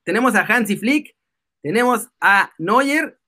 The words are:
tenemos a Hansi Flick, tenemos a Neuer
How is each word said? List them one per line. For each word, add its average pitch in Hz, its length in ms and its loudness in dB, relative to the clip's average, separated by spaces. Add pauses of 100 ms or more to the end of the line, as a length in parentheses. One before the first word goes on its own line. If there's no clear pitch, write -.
tenemos 226 320 0
a 190 60 4
Hansi 208 360 0
Flick, 277 380 -2 (460)
tenemos 226 460 -2 (120)
a 196 380 2
Neuer 277 720 -2